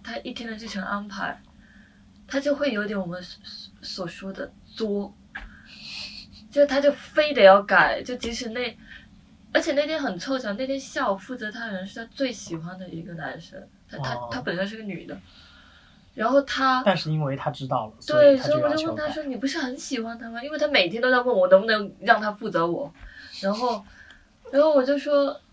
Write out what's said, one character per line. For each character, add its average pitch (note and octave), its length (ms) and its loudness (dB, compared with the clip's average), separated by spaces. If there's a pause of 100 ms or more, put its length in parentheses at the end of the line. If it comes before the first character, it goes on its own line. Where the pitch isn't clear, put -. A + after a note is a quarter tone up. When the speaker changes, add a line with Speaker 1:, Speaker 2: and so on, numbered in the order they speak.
Speaker 1:
他 A3+ 180 -12
一 B3+ 120 -10
天 A#3 180 -10
的 A3 60 -10
日 A3 100 -12
程 G3 160 -6
安 G3+ 280 -4
排， F#3+ 320 -8 (840)
他 C4+ 140 -4
就 C#4 160 0
会 C#4+ 160 0
有 G#3 140 -2
点 G#3 120 -4
我 F3+ 100 -4
们 F3+ 160 -10
所， - 160 -18 (420)
所 - 240 -10
说 F#3+ 260 -12
的 - 200 -10 (120)
作， G3+ 480 -4 (1400)
就 C#4+ 160 6
他 C#4 120 2
就 C#4+ 120 6
非 - 420 0
得 G#3+ 100 4
要 G3 200 12
改， D#3+ 400 4
就 B3 140 -8
即 A#3 140 -6
使 A#3 180 -8
那， A#3+ 280 -6 (720)
而 D4+ 80 4
且 D#4+ 140 -2
那 D4 140 0
天 D#4 120 -2
很 A#3 200 -4
凑 C4 180 -4
巧， A3 160 -6
那 B3+ 140 -6
天 C4+ 120 -4
下 C4+ 320 -4
午 F#3+ 60 -2
负 B3 180 -12
责 G#3+ 160 -8
他 A#3 140 -10
的 G#3+ 80 -8
人 F#3+ 140 -8
是 A3+ 180 -12
他 - 80 -
最 C4 180 -2
喜 F3 240 -10
欢 E3+ 220 -10
的 F#3 100 -14
一 E3 140 -12
个 E3+ 140 -14
男 - 260 -10
生， - 260 -18 (220)
他， - 80 -14
他， C3 160 -4
Speaker 2:
哦。 A#2+ 180 -8
Speaker 1:
他 B3+ 100 -6
本 F#3 140 -4
身 F#3+ 120 -2
是 A3 100 -12
个 A3 60 -14
女 F#3 240 -10
的， - 120 -12 (920)
然 A3 160 -2
后 C#4 140 6
他 C4 420 0
Speaker 2:
但 F#3 100 4
是 D#3 160 -4
因 D#3 120 0
为 C#3 120 -2
他 C#3 140 -4
知 C#3 180 -10
道 B2 200 -2
了， - 60 -16 (120)
Speaker 1:
对， - 0 -
Speaker 2:
所 D5+ 260 6
以 C4 60 6
他 B3+ 120 -4
就 - 100 4
要 - 0 -
求 D4 100 2
改。 - 0 -
Speaker 1:
所 - 0 -
以 D4+ 40 -2
我 D#4 40 0
就 D#4 100 -2
问 D#4+ 100 -4
他 D4+ 140 -4
说 D4+ 140 -6
：“你 C4 120 -8
不 C4+ 100 -2
是 D4+ 100 -4
很 C4 180 -4
喜 C#4 240 -6
欢 A3+ 200 -8
他 A#3 100 -12
吗？” A#3 140 -12
因 D4 80 -10
为 D4+ 80 -6
他 D4 80 2
每 A3+ 200 4
天 A3 140 -6
都 B3+ 80 4
在 B3+ 120 4
问 B3 140 0
我 F#3 120 4
能 F#3+ 120 10
不 A3 60 -4
能 G#3+ 360 0
让 G#3 200 6
他 G#3+ 120 -2
负 G#3+ 160 -8
责 E3+ 180 0
我， F3 260 -4 (480)
然 G3 100 0
后， A3 320 -2 (680)
然 C#4 100 4
后 D#4 100 6
我 C#4 120 6
就 C#4 160 0
说 C#4+ 400 0 (140)